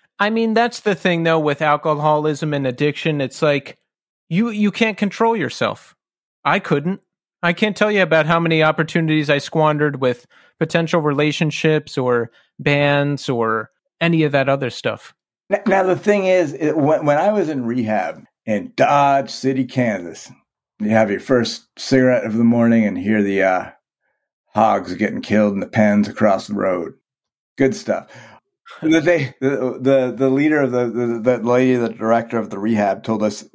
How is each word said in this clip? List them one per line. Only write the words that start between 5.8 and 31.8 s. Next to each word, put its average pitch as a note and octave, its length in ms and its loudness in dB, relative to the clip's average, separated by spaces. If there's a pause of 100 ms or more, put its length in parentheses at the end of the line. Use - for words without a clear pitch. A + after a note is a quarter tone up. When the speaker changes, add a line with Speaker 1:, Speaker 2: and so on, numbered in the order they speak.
Speaker 1:
I D3+ 140 2
couldn't. E3+ 420 -2 (420)
I F3 120 0
can't G#3 200 0
tell G#3+ 160 2
you G#3 120 4
about D#3+ 240 4
how E3 120 4
many E3 240 2
opportunities D#3 680 2
I C#3+ 80 4
squandered D3 640 0
with B2 240 -2 (320)
potential E3 420 0
relationships D3+ 960 0
or A#2+ 340 0 (280)
bands C#3+ 720 0
or A2 400 -2 (320)
any E3 220 2
of C#3+ 80 0
that C3+ 180 2
other C#3 180 -2
stuff. - 460 -8 (360)
Speaker 2:
N-, G3+ 160 -2
now, F#3+ 180 2
the F#3 120 2
thing G3+ 300 0
is, F3+ 260 2
it, D3+ 240 -2
when, D3+ 300 2
when D3 100 4
I F#3 160 2
was G3 160 0
in C#3 160 -6
rehab G#2+ 580 -4 (220)
in G2+ 320 -4
Dodge C#3 540 2
City, C3 340 -2
Kansas, G#2+ 680 -4 (500)
you G#2+ 100 -4
have A2 200 4
your G2 100 -4
first - 460 -2 (120)
cigarette B2+ 460 2
of A2 120 -4
the A#2 80 2
morning A#2 420 4
and F#2+ 120 -4
hear G#2 240 0
the, G2 200 0
uh, F#2 280 0 (840)
hogs G2+ 400 0
getting G2+ 280 -4
killed G#2 320 2
in G2 60 -4
the F#2 60 -6
pens G#2 420 2
across G2+ 380 0
the G#2 80 -8
road. F2+ 400 -4 (600)
Good C3+ 180 2
stuff. - 320 -6 (760)
The, D#3+ 180 2
they, D#3 400 0
the, B2+ 400 -2
the, B2+ 360 2
the C3+ 140 0
leader D3 320 2
of C3 80 0
the, B2 180 0
the, A#2 300 -4
the A#2+ 200 0
lady, B2 360 2
the A#2+ 140 0